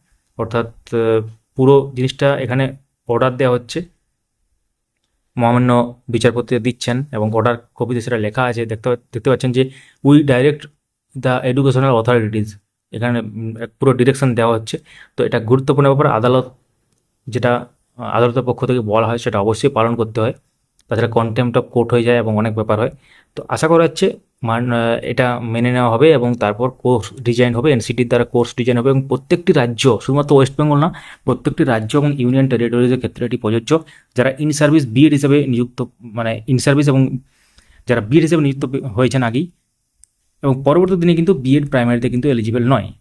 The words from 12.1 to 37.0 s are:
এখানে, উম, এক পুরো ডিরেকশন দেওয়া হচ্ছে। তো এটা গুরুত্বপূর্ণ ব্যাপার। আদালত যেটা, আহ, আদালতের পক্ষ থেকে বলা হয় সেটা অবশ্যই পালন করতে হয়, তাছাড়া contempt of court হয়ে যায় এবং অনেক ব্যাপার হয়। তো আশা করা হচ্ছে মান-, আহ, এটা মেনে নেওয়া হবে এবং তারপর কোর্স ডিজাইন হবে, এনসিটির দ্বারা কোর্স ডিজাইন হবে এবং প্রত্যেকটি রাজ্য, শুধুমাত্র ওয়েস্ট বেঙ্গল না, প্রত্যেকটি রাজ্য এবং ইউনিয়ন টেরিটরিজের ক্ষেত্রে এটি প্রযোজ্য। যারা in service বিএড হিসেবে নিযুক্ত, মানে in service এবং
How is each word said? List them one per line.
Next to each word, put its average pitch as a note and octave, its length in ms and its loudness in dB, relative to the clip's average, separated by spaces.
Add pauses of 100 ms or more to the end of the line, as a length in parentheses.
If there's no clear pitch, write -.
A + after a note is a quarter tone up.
এখানে, A#2+ 280 -2
উম, A2+ 360 -10
এক A2+ 140 -12 (100)
পুরো C3+ 120 4
ডিরেকশন B2+ 420 2
দেওয়া A2+ 220 2
হচ্ছে। A2 220 -8 (380)
তো B2 80 -2
এটা A#2 160 -2
গুরুত্বপূর্ণ C3+ 540 2
ব্যাপার। C#3+ 180 2
আদালত A#2+ 320 0 (840)
যেটা, B2 400 -2 (300)
আহ, B2 60 -16
আদালতের A#2 400 0
পক্ষ B2 240 -4
থেকে B2+ 140 0
বলা G#2+ 260 0
হয় A#2 120 -4
সেটা A2 220 -4
অবশ্যই G#2+ 280 0
পালন A#2 280 0
করতে A2 240 -4
হয়, A2 120 -2 (560)
তাছাড়া A#2 200 -2
contempt A#2 440 -2
of B2+ 100 0
court A#2 280 -2
হয়ে A#2+ 120 2
যায় A#2+ 160 2
এবং A2 180 -2
অনেক G#2+ 180 0
ব্যাপার G#2+ 240 -2
হয়। B2 120 -2 (440)
তো - 140 -12
আশা C#3+ 200 -2
করা E3 160 4
হচ্ছে E3 340 -2 (240)
মান-, A#2+ 300 -2
আহ, A#2 300 0
এটা A#2+ 380 -2
মেনে A#2 320 -2
নেওয়া B2 180 2
হবে C3+ 220 6
এবং B2 220 0
তারপর A2+ 360 -2
কোর্স B2 420 -2 (100)
ডিজাইন A#2+ 320 0
হবে, C#3 180 2
এনসিটির A#2+ 360 -2
দ্বারা A#2+ 160 2
কোর্স A#2+ 320 -2
ডিজাইন A#2+ 220 0
হবে A#2+ 120 2
এবং C3+ 180 2
প্রত্যেকটি F3 440 0
রাজ্য, A#2+ 500 2
শুধুমাত্র C#3+ 340 0
ওয়েস্ট C3+ 200 2
বেঙ্গল D3+ 220 2
না, D#3+ 160 0 (300)
প্রত্যেকটি B2+ 400 -2
রাজ্য A2+ 320 0
এবং C#3+ 240 0
ইউনিয়ন C3 280 2
টেরিটরিজের A#2+ 480 0
ক্ষেত্রে - 300 -6
এটি A#2+ 100 -4
প্রযোজ্য। A2+ 480 -2 (320)
যারা B2 220 2
in D3 120 -2
service D3 380 2
বিএড C#3 240 4
হিসেবে C#3+ 340 2
নিযুক্ত, A#2+ 380 -4 (160)
মানে A2+ 480 -6
in C3 100 2
service C#3+ 300 2
এবং C3 300 2 (680)